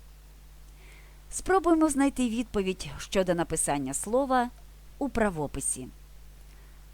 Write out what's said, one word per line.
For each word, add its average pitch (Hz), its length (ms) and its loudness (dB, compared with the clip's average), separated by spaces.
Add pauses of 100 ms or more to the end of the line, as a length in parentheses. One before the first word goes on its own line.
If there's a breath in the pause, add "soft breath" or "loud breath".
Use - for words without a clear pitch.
(1300 soft breath)
Спробуємо 330 580 4
знайти 269 400 2
відповідь 208 580 -2 (100)
щодо 185 380 0
написання 147 580 -2
слова 247 560 0 (480)
у 285 120 -2
правописі. 151 800 -2 (1080 soft breath)